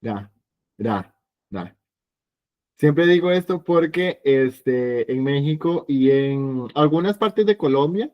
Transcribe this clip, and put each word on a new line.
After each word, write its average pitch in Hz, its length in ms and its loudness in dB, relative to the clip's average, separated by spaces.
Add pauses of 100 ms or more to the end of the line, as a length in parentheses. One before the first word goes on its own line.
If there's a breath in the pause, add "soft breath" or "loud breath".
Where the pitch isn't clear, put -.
Ra, 101 320 -10 (460)
ra, 104 360 -6 (360)
ra. 95 260 -12 (1000)
Siempre 151 280 2
digo 180 260 4
esto 180 320 -2
porque, 175 600 0
este, 127 880 0
en 131 120 -4
México 156 640 -2
y 135 220 2
en 135 640 -2
algunas 160 420 2
partes 214 260 -2
de 208 120 2
Colombia 165 580 0